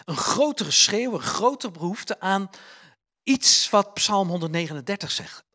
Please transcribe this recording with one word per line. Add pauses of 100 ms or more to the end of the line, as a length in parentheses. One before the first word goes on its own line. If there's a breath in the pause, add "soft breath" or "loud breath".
een
grotere
schreeuw,
een
grotere
behoefte
aan (720 loud breath)
iets
wat
Psalm
honderdnegenendertig
zegt. (100)